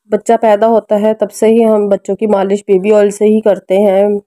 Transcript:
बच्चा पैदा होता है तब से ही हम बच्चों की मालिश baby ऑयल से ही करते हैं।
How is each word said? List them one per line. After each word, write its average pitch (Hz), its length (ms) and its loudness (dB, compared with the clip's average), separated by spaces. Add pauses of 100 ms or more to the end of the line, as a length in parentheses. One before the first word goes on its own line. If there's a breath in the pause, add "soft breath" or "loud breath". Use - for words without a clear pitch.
(100)
बच्चा 214 280 -2
पैदा 214 280 0
होता 214 300 0
है 214 180 0
तब 214 160 -4
से - 180 -4
ही 226 140 2
हम 214 260 0
बच्चों 196 260 -4
की 220 140 -4
मालिश 196 340 -2
baby 196 280 0
ऑयल 208 200 2
से 208 160 -4
ही 214 140 2
करते 190 400 -2
हैं। 202 280 0 (180)